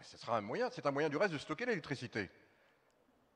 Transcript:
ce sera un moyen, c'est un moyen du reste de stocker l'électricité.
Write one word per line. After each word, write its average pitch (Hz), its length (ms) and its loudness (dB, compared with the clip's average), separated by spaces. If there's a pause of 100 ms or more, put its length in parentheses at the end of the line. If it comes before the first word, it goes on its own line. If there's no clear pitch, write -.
ce - 140 -18
sera 113 220 0
un - 20 2
moyen, 151 300 0
c'est - 160 -6
un 143 60 4
moyen 147 160 4
du 143 80 0
reste 180 160 4
de 147 60 0
stocker 160 280 -4
l'électricité. 127 640 0 (1040)